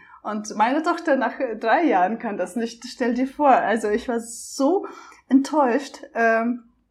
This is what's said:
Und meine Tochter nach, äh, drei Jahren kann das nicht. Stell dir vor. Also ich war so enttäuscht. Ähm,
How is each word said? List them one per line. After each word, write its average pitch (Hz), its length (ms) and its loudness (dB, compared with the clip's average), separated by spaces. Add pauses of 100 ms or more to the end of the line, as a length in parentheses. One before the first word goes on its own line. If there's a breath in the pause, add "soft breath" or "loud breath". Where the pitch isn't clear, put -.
(220 loud breath)
Und 214 340 -8
meine 254 260 2
Tochter 330 340 0
nach, 254 240 -2
äh, 233 160 -4
drei 240 280 2
Jahren 214 340 2
kann 220 180 -8
das 180 200 -6
nicht. 233 300 -6
Stell 240 280 -2
dir 254 120 0
vor. 285 240 0
Also 214 380 2
ich 208 200 -2
war 233 120 -2
so 311 640 -2 (420 loud breath)
enttäuscht. 269 760 2 (120)
Ähm, 233 500 0 (260)